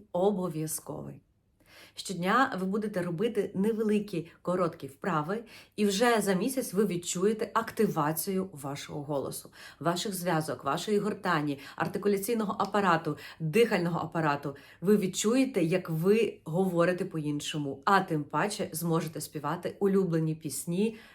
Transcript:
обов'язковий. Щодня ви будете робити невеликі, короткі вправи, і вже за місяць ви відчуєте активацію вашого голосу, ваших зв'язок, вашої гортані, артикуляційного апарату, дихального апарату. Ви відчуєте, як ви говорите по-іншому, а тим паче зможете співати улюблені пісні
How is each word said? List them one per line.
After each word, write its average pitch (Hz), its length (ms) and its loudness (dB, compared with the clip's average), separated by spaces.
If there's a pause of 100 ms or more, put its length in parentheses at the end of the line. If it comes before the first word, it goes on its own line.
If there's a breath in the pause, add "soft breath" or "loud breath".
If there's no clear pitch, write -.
(120)
обов'язковий. 156 1120 -2 (760 loud breath)
Щодня 196 640 0
ви 190 60 -2
будете 196 360 -2
робити 190 520 0
невеликі, 208 720 0 (140 loud breath)
короткі 175 460 -2
вправи, 175 560 -4 (320 loud breath)
і 208 100 2
вже 214 360 4
за 196 120 2
місяць 240 400 -2
ви 208 120 2
відчуєте 185 680 -2
активацію 185 1000 0
вашого 147 500 -10
голосу, - 460 -6 (300 loud breath)
ваших 185 340 -2
зв'язок, 165 500 -2
вашої 180 360 0
гортані, 151 600 -2 (160 loud breath)
артикуляційного 202 840 -2
апарату, 180 580 2 (220 loud breath)
дихального 175 600 2
апарату. 151 560 -2 (260 loud breath)
Ви 202 160 6
відчуєте, 208 640 2
як 185 260 2
ви 190 540 2
говорите 180 600 2
по-іншому, 147 800 -4
а 196 140 6
тим 160 240 0
паче 190 480 -2
зможете 160 500 -2
співати 156 580 -6
улюблені 170 560 2
пісні 175 640 -2 (180 loud breath)